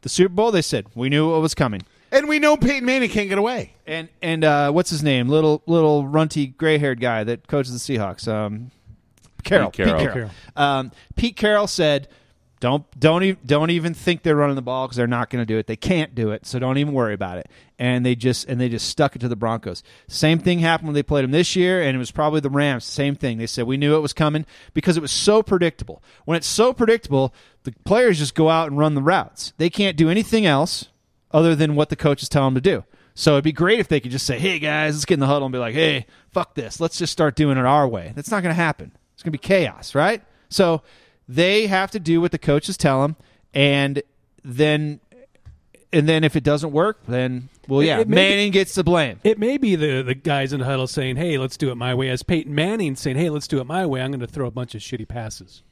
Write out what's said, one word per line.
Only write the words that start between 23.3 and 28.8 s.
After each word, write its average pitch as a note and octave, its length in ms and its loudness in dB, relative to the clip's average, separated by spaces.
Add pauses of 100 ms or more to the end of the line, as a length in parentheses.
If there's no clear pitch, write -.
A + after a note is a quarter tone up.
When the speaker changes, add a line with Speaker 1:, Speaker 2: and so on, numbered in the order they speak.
Speaker 1:
They A2+ 80 -6
said, A#2+ 200 -4
"We C3 120 -2
knew D3 180 2
it D#3 40 2
was D3 120 -4
coming," D#3 340 -2 (280)
because D#3+ 220 2
it E3+ 40 -2
was C#3+ 120 -8
so G#3+ 300 4
predictable. F3 600 -2 (220)
When E3 120 -2
it's D#3+ 100 -4
so B3 260 2
predictable, G#3+ 600 0 (300)
the C3 80 -8 (120)
players A3 340 4
just C#3+ 160 -4
go D#3+ 160 4
out E3 180 2
and C#3 100 -4
run D3+ 160 2